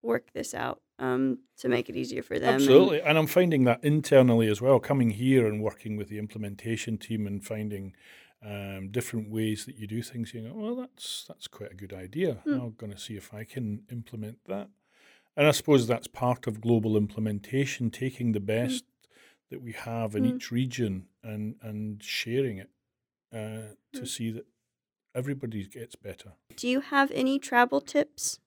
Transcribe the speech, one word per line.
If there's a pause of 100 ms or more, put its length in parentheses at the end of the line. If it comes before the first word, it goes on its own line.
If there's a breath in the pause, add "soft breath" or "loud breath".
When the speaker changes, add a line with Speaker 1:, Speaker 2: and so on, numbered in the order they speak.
Speaker 1:
work
this
out, (180)
um, (200)
to
make
it
easier
for
them?"
And
Speaker 2:
Absolutely.
And
I'm
finding
that
internally
as
well,
coming
here
and
working
with
the
implementation
team
and
finding, (500 loud breath)
um,
different
ways
that
you
do
things.
You
go,
"Well,
that's,
that's
quite
a
good
idea.
Speaker 1:
Mm.
Speaker 2:
I'm
gonna
see
if
I
can
implement
that." (680 soft breath)
And
I
suppose
that's
part
of
global
implementation,
taking
the
Speaker 1:
Mm.
Speaker 2:
best (680 soft breath)
that
we
have
in
Speaker 1:
Mm.
Speaker 2:
each
region (160)
and,
and
sharing
it, (640)
uh, (200)
to
Speaker 1:
Mm.
Speaker 2:
see
that (680)
everybody
gets
better. (240)
Speaker 1:
Do
you
have
any
travel
tips